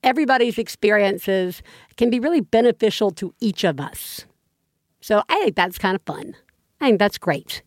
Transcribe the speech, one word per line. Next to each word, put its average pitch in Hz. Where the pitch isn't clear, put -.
everybody's 254
experiences 196
can 240
be 247
really 302
beneficial 220
to 180
each 220
of 151
us. -
So 208
I 392
think 202
that's 180
kind 190
of 196
fun. 156
I 285
think 220
that's 202
great. -